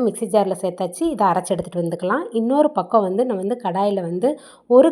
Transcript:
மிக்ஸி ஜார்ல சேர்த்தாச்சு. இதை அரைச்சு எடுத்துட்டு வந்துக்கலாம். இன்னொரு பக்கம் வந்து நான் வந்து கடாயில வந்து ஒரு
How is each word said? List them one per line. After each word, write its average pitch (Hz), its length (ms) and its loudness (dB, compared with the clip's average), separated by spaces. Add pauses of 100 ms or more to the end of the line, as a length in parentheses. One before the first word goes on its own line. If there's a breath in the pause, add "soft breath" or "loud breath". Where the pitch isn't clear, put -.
மிக்ஸி 214 260 -2
ஜார்ல 190 300 2
சேர்த்தாச்சு. 180 400 -6 (100)
இதை 214 160 -2
அரைச்சு 180 260 0
எடுத்துட்டு 170 280 -4
வந்துக்கலாம். 185 420 -2 (160)
இன்னொரு 277 380 2
பக்கம் 196 280 2
வந்து 190 200 -2
நான் 220 160 -4
வந்து 202 200 -4
கடாயில 196 400 0
வந்து 180 280 -2 (400 loud breath)
ஒரு 262 220 8